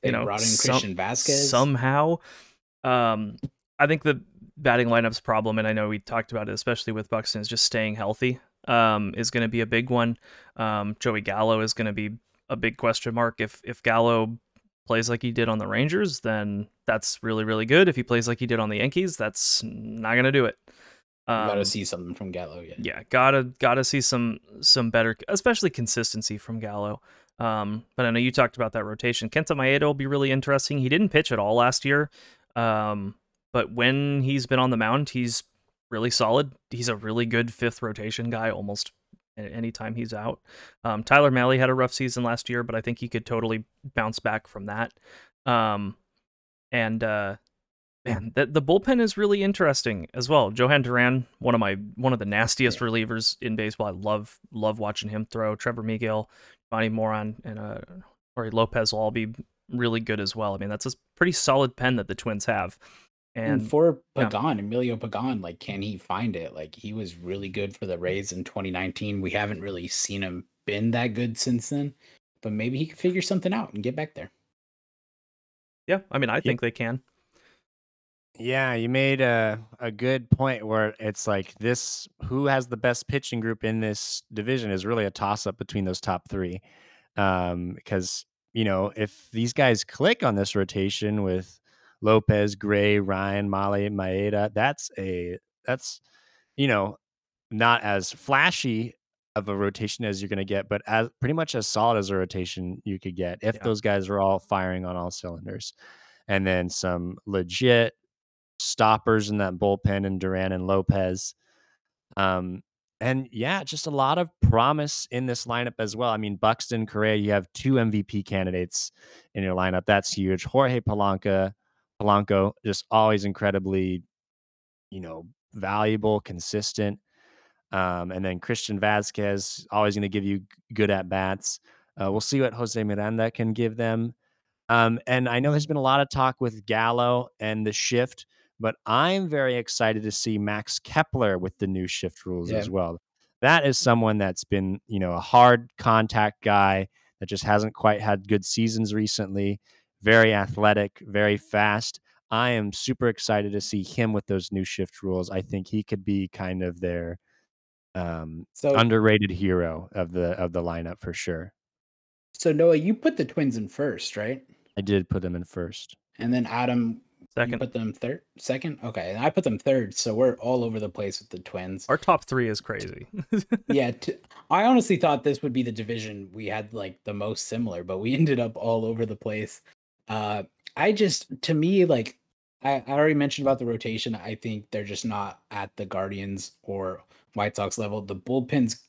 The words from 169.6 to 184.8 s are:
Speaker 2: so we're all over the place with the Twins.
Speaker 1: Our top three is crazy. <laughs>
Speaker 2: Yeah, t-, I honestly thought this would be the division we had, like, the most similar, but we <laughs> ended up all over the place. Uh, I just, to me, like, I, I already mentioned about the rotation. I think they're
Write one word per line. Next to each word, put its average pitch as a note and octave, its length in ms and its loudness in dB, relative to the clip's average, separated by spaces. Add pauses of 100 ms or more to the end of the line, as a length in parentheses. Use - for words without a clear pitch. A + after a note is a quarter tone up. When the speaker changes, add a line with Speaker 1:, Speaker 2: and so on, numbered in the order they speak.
Speaker 2:
so A2 200 -2
we're B2+ 220 4
all B2 260 0
over A2+ 160 -4
the G#2 100 -4
place G2 300 -8
with - 100 -20
the F2+ 100 -12
Twins. F#2 480 -10
Speaker 1:
Our D3 100 2
top - 280 2
three B2 240 0
is G#2+ 100 -4
crazy. - 480 -10 (240)
<laughs> - 360 -2
Speaker 2:
Yeah, C3+ 240 0
t-, - 240 -8 (340)
I F#3 160 4
honestly A#3+ 320 6
thought D3 260 2
this C#3 200 0
would C3 100 -2
be B2+ 100 0
the A#2+ 80 -4
division G#2+ 600 -8
we G#2+ 140 -12
had, G#2+ 260 -6
like, G2 300 -12
the G#2 100 -6
most G#2 340 -6
similar, G#2+ 360 -4
but F#2 160 -6
we A#2 140 -2
<laughs> C3+ 60 2
ended C#3+ 200 4
up A2+ 160 -2
all A2+ 300 -2
over A2+ 200 -2
the G#2+ 100 -6
place. G#2+ 460 -8 (460)
Uh, G#2+ 360 -4 (320)
I F3 160 4
just, G3 520 0
to E3 100 0
me, F3 320 4
like, B2 320 0 (460)
I, C3+ 240 0
I C#3 60 -6
already D3+ 200 4
mentioned C#3+ 340 0
about C3+ 120 4
the B2+ 80 -6
rotation. A2+ 480 -4
I A2 200 -10
think G#2+ 360 -8
they're G#2 120 -4